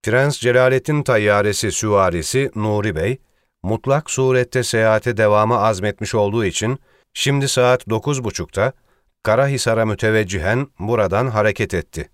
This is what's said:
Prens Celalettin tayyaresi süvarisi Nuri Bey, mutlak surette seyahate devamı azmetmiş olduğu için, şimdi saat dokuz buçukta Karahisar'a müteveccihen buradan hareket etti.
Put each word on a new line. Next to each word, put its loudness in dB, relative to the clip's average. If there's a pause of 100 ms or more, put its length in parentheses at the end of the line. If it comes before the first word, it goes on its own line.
Prens 0
Celalettin 2
tayyaresi 2
süvarisi 0
Nuri -2
Bey, -2 (460)
mutlak -2
surette 0
seyahate 0
devamı 2
azmetmiş -2
olduğu 0
için, -4 (340)
şimdi -2
saat 2
dokuz -2
buçukta -4 (500)
Karahisar'a 2
müteveccihen -2 (120)
buradan 0
hareket -2
etti. -8